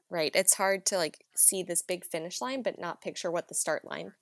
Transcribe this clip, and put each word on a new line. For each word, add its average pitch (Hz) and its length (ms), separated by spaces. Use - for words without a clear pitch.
Right. 160 220
It's 190 180
hard 196 320
to, 202 120
like, 160 280
see - 280
this 175 180
big 180 240
finish 170 340
line, 254 220
but 196 180
not 170 220
picture 170 300
what 170 160
the - 80
start - 280
line - 380